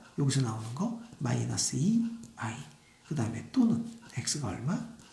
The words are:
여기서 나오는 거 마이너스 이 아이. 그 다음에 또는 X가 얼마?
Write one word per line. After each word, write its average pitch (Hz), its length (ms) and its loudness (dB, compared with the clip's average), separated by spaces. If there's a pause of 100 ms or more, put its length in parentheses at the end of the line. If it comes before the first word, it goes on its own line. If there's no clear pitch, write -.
(180)
여기서 135 240 4
나오는 113 340 -2
거 214 260 -2 (180)
마이너스 120 560 0
이 220 300 4 (300)
아이. 113 200 -4 (520)
그 156 80 -2
다음에 113 360 -2
또는 - 340 4 (320)
X가 143 300 -2
얼마? 113 400 -2 (260)